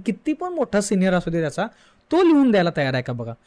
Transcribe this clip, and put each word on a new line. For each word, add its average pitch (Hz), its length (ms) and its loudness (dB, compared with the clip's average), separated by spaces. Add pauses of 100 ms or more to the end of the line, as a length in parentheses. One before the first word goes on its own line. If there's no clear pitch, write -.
किती 302 280 -4
पण 359 200 -6
मोठा 233 280 -2
सिनियर 190 320 0
असू 170 180 -2
दे 170 100 -2
त्याचा, 160 260 -4 (440)
तो 349 120 4
लिहून 285 280 4
द्यायला 180 260 2
तयार 135 160 0
आहे 127 100 -2
का 127 100 -6
बघा. 117 200 -8 (140)